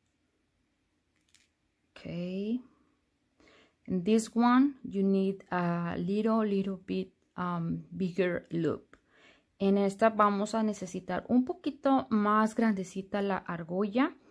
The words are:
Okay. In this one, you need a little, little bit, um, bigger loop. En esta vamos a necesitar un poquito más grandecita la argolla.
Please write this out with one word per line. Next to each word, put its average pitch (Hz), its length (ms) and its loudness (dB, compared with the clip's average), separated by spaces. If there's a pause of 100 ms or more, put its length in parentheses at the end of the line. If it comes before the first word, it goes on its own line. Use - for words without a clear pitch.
(1900)
Okay. 185 720 -6 (1200)
In 185 180 -4
this 220 320 2
one, 247 480 4
you 190 180 -4
need 196 500 2
a 175 460 -2
little, 214 480 0
little 196 320 -2
bit, 185 340 -6 (240)
um, 170 480 -4 (140)
bigger 180 540 -2
loop. 147 440 -2 (600)
En 196 200 4
esta 202 340 2
vamos 208 420 2
a 226 100 0
necesitar 185 640 -6
un 247 160 4
poquito 269 680 -2
más 214 460 2
grandecita 196 680 -2
la 196 160 -2
argolla. 190 760 -2 (160)